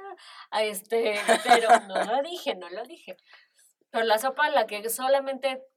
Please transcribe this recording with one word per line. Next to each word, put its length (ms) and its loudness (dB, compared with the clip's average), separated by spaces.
a 120 -2
este, 520 -2
<laughs> 280 0
pero 360 6
no 240 -4
lo 180 0
dije, 340 -6
no 140 -14
lo 160 -10
dije. 320 -20
Pero 160 -2
la 140 2
sopa, 320 0
la 160 2
que 240 -8
solamente 720 -2